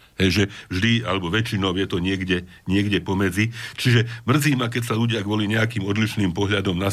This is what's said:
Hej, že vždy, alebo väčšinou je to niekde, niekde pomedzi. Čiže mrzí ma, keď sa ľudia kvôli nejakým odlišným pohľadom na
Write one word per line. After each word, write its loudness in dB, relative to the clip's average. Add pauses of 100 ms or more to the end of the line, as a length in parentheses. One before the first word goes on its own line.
(140)
Hej, 2
že 2 (260)
vždy, 2
alebo -2
väčšinou 0
je -2
to -2
niekde, 0 (240)
niekde 2
pomedzi. 0 (240)
Čiže 4 (160)
mrzí 2
ma, -2
keď -4
sa -
ľudia 0
kvôli 0
nejakým 0
odlišným 0
pohľadom 0
na 0